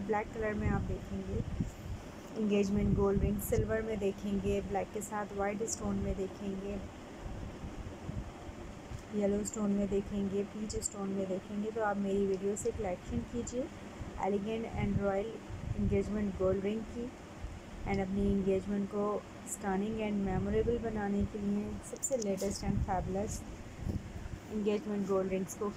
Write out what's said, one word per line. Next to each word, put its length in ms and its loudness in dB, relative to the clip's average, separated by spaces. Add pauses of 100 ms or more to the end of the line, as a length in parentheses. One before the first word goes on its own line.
ब्लैक 260 0
कलर 200 0
में 160 0
आप 120 4
देखेंगे 1600 -4
एंगेजमेंट 560 6
गोल्ड 240 6
रिंग, 200 4
सिल्वर 400 2
में 180 -2
देखेंगे, 640 2
ब्लैक 320 -2
के 80 -4
साथ 360 -4
वाइट 320 0
स्टोन 260 -2 (100)
में 120 0
देखेंगे, 600 -4 (2500)
येलो 240 4
स्टोन 260 2
में 180 4
देखेंगे, 560 2
पीच 380 -6
स्टोन 260 -2
में 180 0
देखेंगे। 440 -2
तो 120 2
आप 160 4
मेरी 280 4
वीडियो 300 2
से 160 0
कलेक्शन 600 -2
कीजिए 340 -2 (580)
elegant 400 0 (160)
and 220 4
royal 260 2 (500)
engagement 600 2
gold 260 4
ring 160 0 (100)
की, 180 -4 (800)
and 100 2
अपनी 300 2
एंगेजमेंट 580 2
को 180 0 (460)
stunning 440 0 (100)
and 200 2
memorable 560 4
बनाने 480 0
के 80 -6
लिए 320 0 (180)
सबसे 300 -2
लेटेस्ट 460 0
and 240 4
fabulous 500 0 (1120)
engagement 560 0
gold 240 4
rings 260 -2
को 180 0